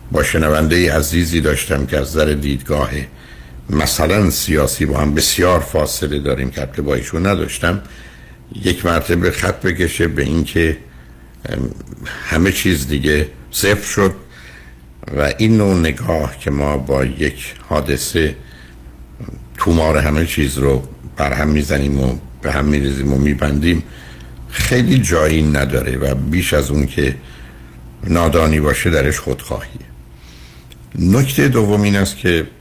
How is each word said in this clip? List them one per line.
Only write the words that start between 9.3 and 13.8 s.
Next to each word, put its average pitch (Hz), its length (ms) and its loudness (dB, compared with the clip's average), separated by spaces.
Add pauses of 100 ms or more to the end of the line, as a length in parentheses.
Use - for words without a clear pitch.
خط - 320 -2
بکشه 85 460 0
به 71 140 -2
این 76 220 0
که، 80 320 0 (720)
ام، 65 220 -4 (580)
همه 87 240 2
چیز 80 360 0
دیگه 73 400 0 (220)
صفر - 360 0